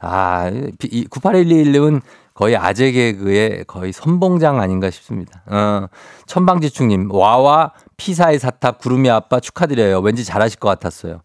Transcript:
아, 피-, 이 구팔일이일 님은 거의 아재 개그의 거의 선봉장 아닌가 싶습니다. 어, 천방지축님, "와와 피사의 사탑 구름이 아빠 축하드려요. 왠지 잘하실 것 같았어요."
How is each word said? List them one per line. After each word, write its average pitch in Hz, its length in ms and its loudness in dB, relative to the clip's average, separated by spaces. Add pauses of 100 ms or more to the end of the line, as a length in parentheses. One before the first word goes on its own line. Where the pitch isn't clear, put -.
아, 90 500 -2 (260)
피-, - 140 -8
이 117 140 -4
구팔일이일 165 640 2
님은 143 300 2 (320)
거의 107 240 2
아재 101 340 0
개그의 104 720 0
거의 92 280 -10
선봉장 165 680 0
아닌가 95 300 -2
싶습니다. - 560 -12
어, 104 400 -2 (400)
천방지축님, 139 880 0
"와와 131 580 2 (240)
피사의 165 440 0
사탑 127 400 -2
구름이 127 300 0
아빠 117 300 0
축하드려요. 113 600 0
왠지 110 260 0
잘하실 104 340 -2
것 107 80 -4
같았어요." 85 580 -4